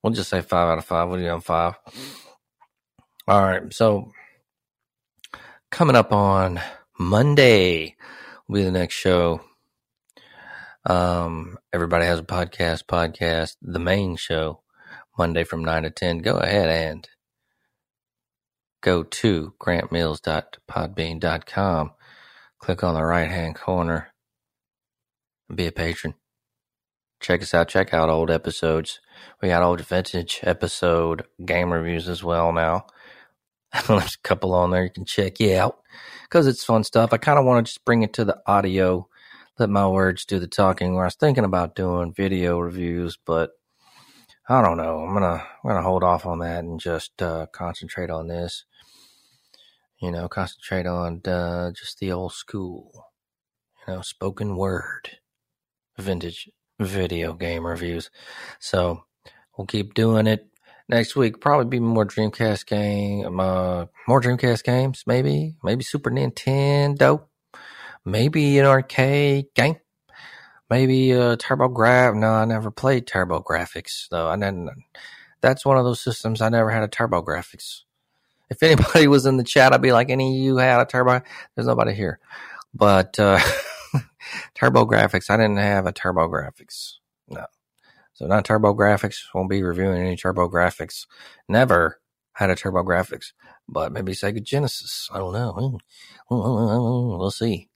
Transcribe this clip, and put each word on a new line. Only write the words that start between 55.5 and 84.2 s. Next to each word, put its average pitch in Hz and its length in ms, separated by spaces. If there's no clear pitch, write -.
vintage 87 500
video 90 540
game 85 320
reviews. 85 440
So 87 460
we'll 98 100
keep 104 280
doing 113 320
it. 110 200
Next 117 260
week, 117 260
probably 143 260
be 127 120
more 113 260
Dreamcast 107 600
game, 101 720
uh, 92 480
more 127 120
Dreamcast 123 440
games, 131 420
maybe, 143 560
maybe 123 220
Super 143 260
Nintendo, 139 1160
maybe 139 540
an 139 80
arcade 139 880
game, 151 220
maybe, 131 440
uh, 120 240
TurboGraf-, 123 800
no, 110 160
I 110 120
never 110 280
played 131 340
TurboGrafx, 87 1040
though. 82 180
I 80 60
didn't, 98 360
that's 131 240
one 139 120
of 127 80
those 123 160
systems 110 400
I 110 80
never 113 220
had 110 120
a 107 60
TurboGrafx. 87 920
If - 160
anybody 156 420
<laughs> - 0
was 139 200
in 135 100
the 123 80
chat, 131 280
I'd 123 100
be 131 100
like, 123 180
"Any 131 260
of 131 60
you 135 140
had 127 240
a 123 60
Turbo?" 127 360
There's 120 140
nobody 113 260
here. 98 240
But, 98 460
uh, 98 180
<laughs> - 640